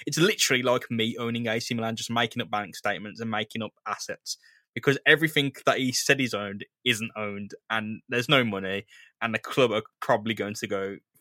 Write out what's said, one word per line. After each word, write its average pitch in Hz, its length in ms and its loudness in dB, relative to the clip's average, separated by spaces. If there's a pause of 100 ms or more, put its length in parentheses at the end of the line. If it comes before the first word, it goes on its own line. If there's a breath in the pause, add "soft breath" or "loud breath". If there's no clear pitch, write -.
It's 143 100 -2
literally 156 460 4
like 123 260 2
me 113 300 0
owning 117 280 -4
A 113 140 0
C - 140 -4
Milan, 113 200 -2
just - 140 -6
making 117 320 0
up 113 80 -8
bank 104 260 -4
statements 104 460 -6
and 113 80 -6
making 107 320 -4
up 107 120 -8 (140)
assets, - 500 -8 (360 soft breath)
because 135 320 2
everything 151 480 4 (120)
that 117 140 4
he 127 120 0
said 139 280 2
he's 123 140 -2
owned 101 320 -6 (200)
isn't 113 300 0
owned, 101 360 -6 (180)
and 110 400 -4
there's 123 200 0
no 139 140 6
money, 98 420 -4 (360 soft breath)
and 113 120 -2
the 110 60 0
club 127 320 2
are 107 120 0 (160)
probably 113 340 0
going 104 220 -4
to 110 120 -8
go 98 300 -4 (240)